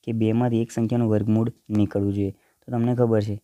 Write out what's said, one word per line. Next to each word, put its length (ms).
કે 80
બેમાંથી 500
એક 100
સંખ્યાનું 380
વર્ગમૂળ 420
નીકળવું 440
જોઈએ. 180
તો 400
તમને 240
ખબર 260
છે 220